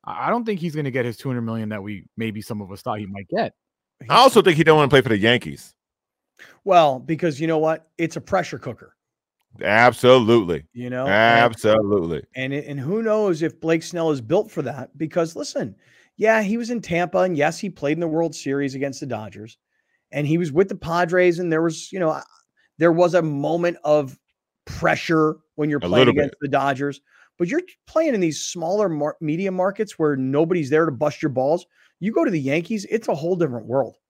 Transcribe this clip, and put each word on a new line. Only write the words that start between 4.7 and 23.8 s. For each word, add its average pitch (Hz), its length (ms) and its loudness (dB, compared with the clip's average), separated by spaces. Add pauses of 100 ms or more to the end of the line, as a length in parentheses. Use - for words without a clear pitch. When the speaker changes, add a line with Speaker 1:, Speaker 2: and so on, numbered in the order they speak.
Speaker 2:
wanna 143 120 4
play 135 120 8
for 120 80 -2
the 110 80 2
Yankees. 101 560 -2 (920)
Speaker 3:
Well, 156 340 6
because 147 400 -2
you 160 80 -2
know 160 120 0
what? 160 380 -2
It's 165 200 -4
a - 40 -10
pressure - 380 -4
cooker. - 360 -14 (680)
Speaker 2:
Absolutely. 113 1120 6
Speaker 3:
You 123 160 -12
know? 127 160 -6
And 143 80 0 (260)
Speaker 2:
Absolutely. 104 840 2 (120)
Speaker 3:
and 131 180 -6
it, 139 140 -8
and 143 120 -10
who 180 240 -4
knows 214 380 0
if 160 180 -4
Blake 165 240 0
Snell 165 280 -2
is 143 100 -2
built 175 300 0
for 160 120 -8
that? 131 340 -10
Because 165 380 -4
listen, 196 400 -8 (420)
yeah, 220 240 2
he 208 160 -2
was 233 120 -8
in 233 120 -4
Tampa, 175 380 -2
and 185 180 0
yes, 156 220 0
he 202 100 -6
played 147 240 -4
in 160 60 -4
the 170 80 -4
World 160 280 -2
Series 139 400 -4
against 135 240 -6
the 147 60 -10
Dodgers, 107 520 -12 (540)
and 147 160 -4
he 160 100 2
was 175 140 -2
with 190 180 2
the 208 60 -6
Padres, 175 640 0
and 175 120 -4
there 160 100 0
was, 165 300 -4
you 190 80 -8
know, 160 100 0
uh, 139 120 -4 (560)
there 165 140 4
was 170 220 4
a 180 80 4
moment 160 640 -2